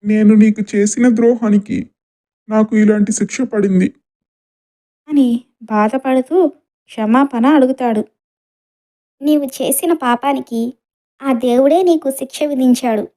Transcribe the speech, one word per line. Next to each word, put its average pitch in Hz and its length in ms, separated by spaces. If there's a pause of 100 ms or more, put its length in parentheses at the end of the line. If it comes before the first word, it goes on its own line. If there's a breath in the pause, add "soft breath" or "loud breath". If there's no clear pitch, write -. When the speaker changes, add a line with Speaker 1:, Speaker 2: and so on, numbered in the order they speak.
Speaker 1:
నేను 214 300
నీకు 214 280
చేసిన 208 460
ద్రోహానికి 233 680 (680)
నాకు 214 280
ఇలాంటి 214 360
శిక్ష - 300
పడింది. 196 460 (1200)
Speaker 2:
అని 277 200 (340)
బాధపడుతూ 254 760 (520)
క్షమాపణ 240 560
అడుగుతాడు. 254 560 (1200)
Speaker 3:
నీవు 285 320
చేసిన 320 400
పాపానికి 254 680 (600)
ఆ 269 120
దేవుడే 254 500
నీకు 330 280
శిక్ష 269 320
విధించాడు. 254 640 (120)